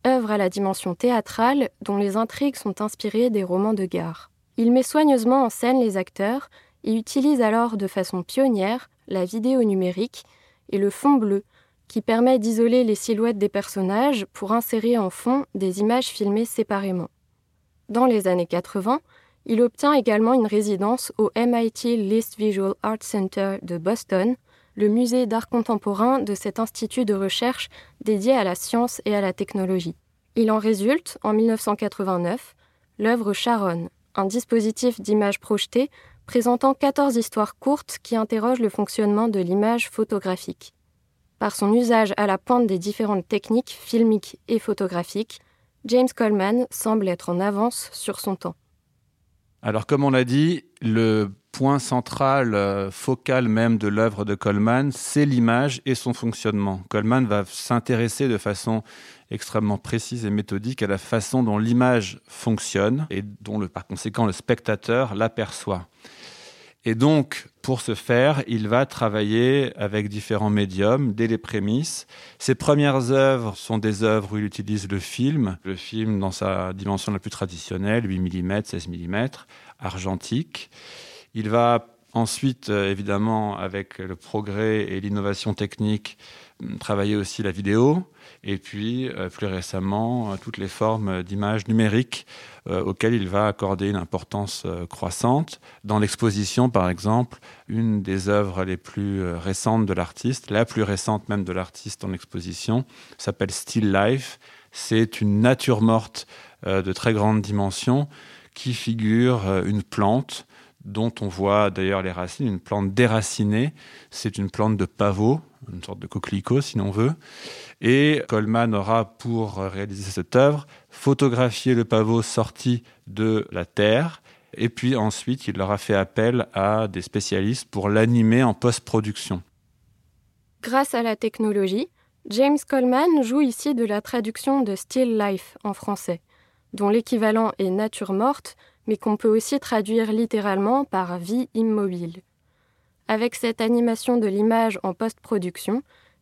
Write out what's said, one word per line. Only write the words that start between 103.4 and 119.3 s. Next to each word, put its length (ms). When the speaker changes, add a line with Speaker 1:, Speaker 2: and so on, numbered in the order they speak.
Speaker 2:
Still 400
Life. 480
C'est 500
une 180
nature 420
morte, 440
euh, 160
de 120
très 200
grande 280
dimension 680
qui 180
figure, 720
euh, 180
une 180
plante 640
dont 360
on 80
voit 420
d'ailleurs 320
les 120
racines, 340
une 140
plante 320
déracinée. 800
C'est 280
une 120
plante 280
de 80
pavot, 560
une 140
sorte 160
de 80
coquelicot 540
si 160
l'on 140
veut. 200
Et 480
Coleman 440
aura, 440
pour 380